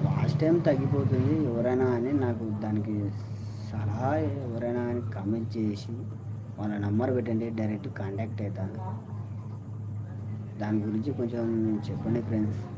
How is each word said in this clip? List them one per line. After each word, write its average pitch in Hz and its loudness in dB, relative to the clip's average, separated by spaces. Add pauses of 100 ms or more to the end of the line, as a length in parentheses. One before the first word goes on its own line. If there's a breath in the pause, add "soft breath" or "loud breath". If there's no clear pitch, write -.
వాచ్ - 2
టైమ్ 160 6
తగ్గిపోతుంది, 135 4 (160)
ఎవరైనా 123 4 (100)
అని 123 2 (120)
నాకు 113 2 (200)
దానికి 107 0 (760)
సలహా - 0 (340)
ఎవరైనా 120 0
అని 120 0 (120)
కామెంట్ 104 -2
చేసి 107 -2 (640)
వాళ్ళ 104 -2 (140)
నంబర్ 113 4
పెట్టండి, 113 0 (120)
డైరెక్ట్ 107 -2 (120)
కాంటాక్ట్ 104 -4
అవుతా. 95 -4 (1900)
దాని 107 0
గురించి 110 0 (100)
కొంచెం 117 -2 (400)
చెప్పండి 110 0
ఫ్రెండ్స్. 107 0 (160)